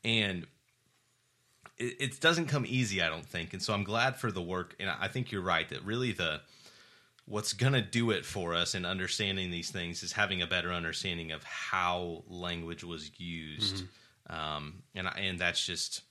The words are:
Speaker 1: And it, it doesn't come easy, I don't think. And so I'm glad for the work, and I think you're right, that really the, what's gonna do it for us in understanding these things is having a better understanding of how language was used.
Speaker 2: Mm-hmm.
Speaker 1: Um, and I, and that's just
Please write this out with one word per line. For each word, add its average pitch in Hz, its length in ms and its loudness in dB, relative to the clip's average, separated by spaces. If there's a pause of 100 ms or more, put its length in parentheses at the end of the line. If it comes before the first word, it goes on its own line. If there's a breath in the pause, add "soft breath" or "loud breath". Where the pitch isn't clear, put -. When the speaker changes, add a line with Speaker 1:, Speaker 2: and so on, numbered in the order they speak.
Speaker 1:
And 101 420 2 (1300)
it, 123 220 -2
it 135 220 0
doesn't 165 240 6
come 135 200 2
easy, 107 360 2
I 82 80 6
don't 80 160 -4
think. 85 280 -6
And 92 80 -6
so 110 120 0
I'm 101 100 2
glad 117 340 2
for 117 140 0
the 92 100 -2
work, 90 380 -2
and 95 100 0
I 95 180 -2
think 123 240 -2
you're 98 100 0
right, 85 280 4
that 69 140 -6
really 113 280 0
the, 82 300 0 (840 loud breath)
what's 104 280 -2
gonna 123 280 4
do 117 300 2
it 98 140 2
for 85 280 -2
us 85 220 2
in 90 100 -2
understanding 92 680 0
these 87 200 -4
things 85 320 -4
is 87 100 -6
having 95 280 2
a 85 60 0
better 87 240 0
understanding 85 600 -2
of 76 120 -8
how 90 840 0
language 87 560 -4
was 78 360 -8
used. 85 580 -4
Speaker 2:
Mm-hmm. 92 80 -6 (460 loud breath)
Speaker 1:
Um, 76 520 -4 (100)
and 92 140 -2
I, - 140 -2
and 92 180 -2
that's 87 260 2
just - 460 -4